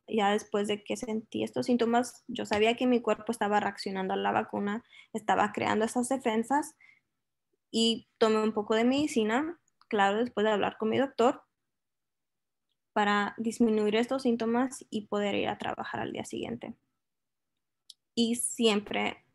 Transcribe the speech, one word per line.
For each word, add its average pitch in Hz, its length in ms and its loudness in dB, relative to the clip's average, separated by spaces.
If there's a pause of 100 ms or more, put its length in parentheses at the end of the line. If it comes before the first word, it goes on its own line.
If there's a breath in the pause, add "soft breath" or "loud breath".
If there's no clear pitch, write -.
(100)
ya 208 220 2
después 208 360 -2
de 208 140 -4
que 208 140 -6
sentí 220 460 -6
estos 247 240 -4
síntomas, 240 640 0
yo 208 160 -6
sabía 220 320 2
que 254 100 0
mi 247 140 4
cuerpo 220 320 -2
estaba 208 280 0
reaccionando 196 540 -4
a - 20 -2
la 202 160 0
vacuna, 214 520 -2 (280 loud breath)
estaba 208 400 0
creando 208 320 0
esas 240 240 -2
defensas 262 680 -2 (960 soft breath)
y 226 380 0 (100)
tomé 220 240 4
un 214 100 0
poco 214 220 -2
de 226 100 2
medicina, 269 720 0 (300)
claro, 202 300 2
después 233 260 0
de 220 60 4
hablar 196 280 0
con 220 120 -2
mi 226 80 0
doctor, 269 440 2 (1500)
para 202 460 2
disminuir 214 560 2
estos 247 280 0
síntomas 233 680 0
y 214 160 -6
poder 208 300 -2
ir - 120 0
a 208 100 -4
trabajar - 420 -8
al - 120 -6
día - 120 -8
siguiente. - 500 -10 (1400)
Y 233 180 2
siempre, 208 880 0 (100)